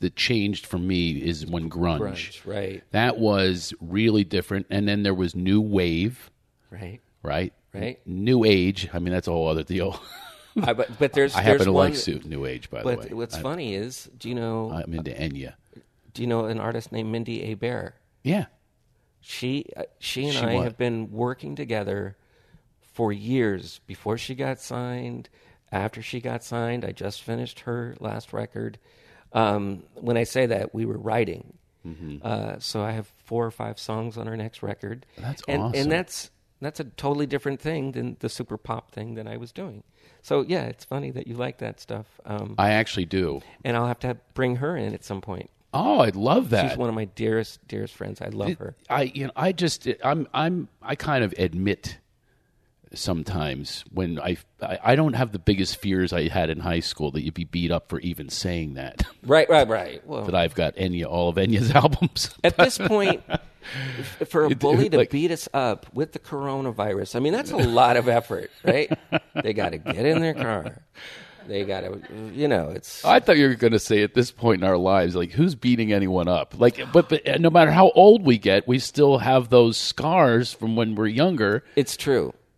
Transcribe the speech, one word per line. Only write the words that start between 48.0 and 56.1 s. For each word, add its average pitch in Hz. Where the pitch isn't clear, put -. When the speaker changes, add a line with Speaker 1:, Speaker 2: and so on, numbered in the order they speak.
Speaker 2:
I 90
love 104
Speaker 1:
It, 165
Speaker 2:
her. -
Speaker 1:
I, 135
you 135
know, 123
I 165
just, 165
I'm, 147
I'm, 165
I 131
kind 131
of 98
admit 92
sometimes 76
when 85
I, 87
I, 95
I 120
don't 151
have 117
the 101
biggest 95
fears 92